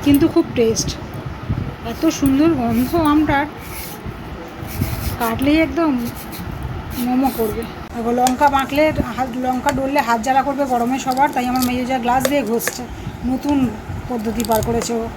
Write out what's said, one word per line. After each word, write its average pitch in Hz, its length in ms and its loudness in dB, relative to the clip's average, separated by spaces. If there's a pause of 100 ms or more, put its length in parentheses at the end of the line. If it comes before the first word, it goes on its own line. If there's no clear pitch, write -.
কিন্তু 285 240 6
খুব 330 160 4 (100)
টেস্ট, 226 420 2 (880)
এত 233 200 -2
সুন্দর 302 480 4
গন্ধ 240 400 0
আমটার, 302 520 4 (1700)
কাটলেই 247 380 2
একদম 285 500 2 (920)
মোমো 247 380 2
করবে। 220 260 -2 (340)
দেখো, 240 160 0
লঙ্কা 254 360 4
মাখলে 277 440 2 (240)
হাত, 254 200 -2
লঙ্কা 254 360 0
ডললে 269 280 0
হাত 233 200 2
জ্বালা 262 220 2
করবে 277 220 0
গরমে 247 340 0
সবার, 262 360 2
তাই 247 120 0
আমার 254 160 0
মেয়ে 247 240 0
যা 254 120 0
গ্লাস 247 300 2
দিয়ে 285 140 2
ঘষছে, 226 400 -2 (440)
নতুন 262 420 2 (400)
পদ্ধতি 226 360 -2
বার 220 180 2
করেছে 233 320 0
ও। 226 220 -2